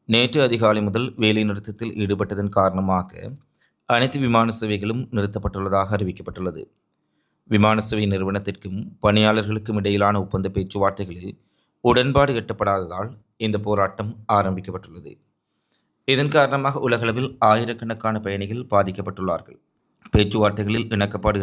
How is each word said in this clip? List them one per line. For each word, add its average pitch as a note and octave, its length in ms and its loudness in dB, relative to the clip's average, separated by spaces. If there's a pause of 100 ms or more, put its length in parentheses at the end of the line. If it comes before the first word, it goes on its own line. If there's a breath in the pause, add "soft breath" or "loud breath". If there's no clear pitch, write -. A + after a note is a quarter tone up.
நேற்று B2 320 2
அதிகாலை A2 400 4
முதல் G#2+ 340 -2
வேலை G#2+ 280 2
நிறுத்தத்தில் G#2 500 -6
ஈடுபட்டதன் G2+ 560 -2
காரணமாக F#2+ 840 0 (560)
அனைத்து C3 300 2
விமான A#2 320 4
சேவைகளும் A2 500 -2 (100)
நிறுத்தப்பட்டுள்ளதாக G2 880 -2
அறிவிக்கப்பட்டுள்ளது. F#2 680 -6 (840)
விமான G#2+ 320 4
சேவை G#2+ 240 -2
நிறுவனத்திற்கும் G2 760 -4 (220)
பணியாளர்களுக்கும் G#2+ 800 2
இடையிலான G2+ 380 2
ஒப்பந்த F#2+ 300 -2
பேச்சுவார்த்தைகளில் F#2+ 840 -4 (480)
உடன்பாடு C3 500 4
எட்டப்படாததால் G2+ 800 -4 (260)
இந்த G#2+ 220 -2
போராட்டம் G#2 540 -2 (200)
ஆரம்பிக்கப்பட்டுள்ளது. F#2 800 -2 (920)
இதன் C#3 280 2
காரணமாக C#3 440 2
உலகளவில் A#2 500 0 (100)
ஆயிரக்கணக்கான A2+ 800 0
பயணிகள் G2+ 440 -6
பாதிக்கப்பட்டுள்ளார்கள். F#2 960 -2 (520)
பேச்சுவார்த்தைகளில் G#2 760 2
இணக்கப்பாடு G2+ 540 0